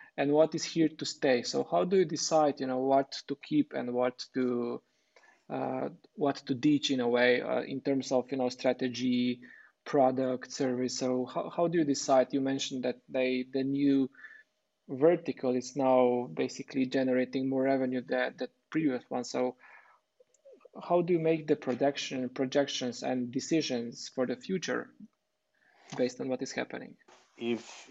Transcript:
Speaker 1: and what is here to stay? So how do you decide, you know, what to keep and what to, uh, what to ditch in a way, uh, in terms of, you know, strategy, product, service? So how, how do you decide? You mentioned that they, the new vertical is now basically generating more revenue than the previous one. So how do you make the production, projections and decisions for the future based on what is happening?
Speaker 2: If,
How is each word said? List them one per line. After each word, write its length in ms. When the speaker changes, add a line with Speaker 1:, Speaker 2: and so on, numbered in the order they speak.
Speaker 1:
and 140
what 240
is 80
here 260
to 160
stay? 380
So 260
how 140
do 140
you 80
decide, 560
you 80
know, 100
what 480
to 160
keep 300
and 200
what 320
to, 460
uh, 380
what 220
to 80
ditch 380
in 80
a 80
way, 340
uh, 200
in 180
terms 320
of, 180
you 80
know, 120
strategy, 880
product, 680
service? 460
So 260
how, 320
how 120
do 100
you 60
decide? 480
You 100
mentioned 400
that 160
they, 420
the 140
new 460
vertical 680
is 220
now 580
basically 500
generating 640
more 140
revenue 440
than 320
the 120
previous 400
one. 160
So 320
how 180
do 140
you 40
make 280
the 100
production, 720
projections 760
and 300
decisions 800
for 120
the 100
future 540
based 240
on 80
what 140
is 100
happening? 420
Speaker 2:
If, 520